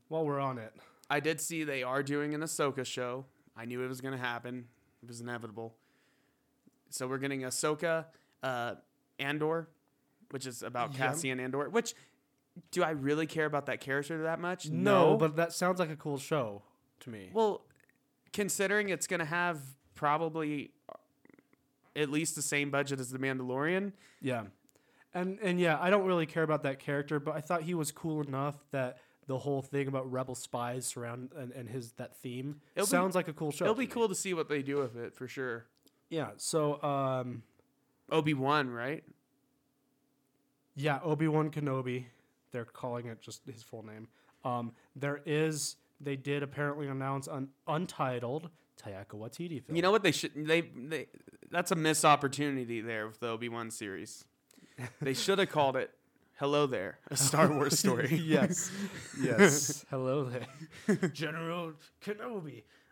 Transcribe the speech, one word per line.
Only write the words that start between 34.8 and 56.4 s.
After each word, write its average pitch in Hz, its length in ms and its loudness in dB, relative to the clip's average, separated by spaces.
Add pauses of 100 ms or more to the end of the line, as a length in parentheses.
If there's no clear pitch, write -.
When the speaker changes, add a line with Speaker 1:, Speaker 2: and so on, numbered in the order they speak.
Speaker 2:
it, 120 200 -8
for 127 120 -8
sure. 120 380 -6 (440)
Speaker 1:
Yeah, 147 280 -2
so, 147 460 0
um, 131 600 0 (680)
Speaker 2:
Obi-Wan, 147 580 4
right? 123 340 -6 (1700)
Speaker 1:
Yeah, 139 280 0
Obi-Wan 156 480 4
Kenobi. 131 540 -2 (460)
They're 120 140 -6
calling 120 420 -6
it 113 140 -12
just 110 240 -14
his 113 180 -14
full 113 200 -14
name. 110 240 -14 (380)
Um, 120 260 -2 (240)
there 143 300 -4
is, 156 500 0 (240)
they 143 160 -4
did 143 280 -2
apparently 147 440 -4
announce 135 400 -2
an 139 220 -4 (180)
untitled 151 800 -2 (320)
Taika 101 340 -10
Waititi 120 480 -8
film. 160 120 -8
Speaker 2:
You 170 60 2
know 185 100 4
what 214 120 6
they 175 80 6
should, - 240 -2
they, 156 260 2
they, 135 460 -8 (440)
that's 175 200 0
a 185 40 4
missed 156 300 4
opportunity 139 760 4
there 110 260 -4
with 110 120 -16
the 120 80 -2
Obi-Wan 113 440 -4
series. 98 520 -8 (800)
They 135 140 0
should 190 240 2
have 190 100 2
called 143 260 4
it 127 160 -2 (440)
Hello 143 320 4